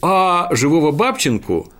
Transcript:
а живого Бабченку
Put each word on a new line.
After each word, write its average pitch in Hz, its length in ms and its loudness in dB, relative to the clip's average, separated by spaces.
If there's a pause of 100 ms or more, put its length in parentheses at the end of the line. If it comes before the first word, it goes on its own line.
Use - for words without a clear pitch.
а 185 520 0
живого 147 360 2
Бабченку 143 880 -2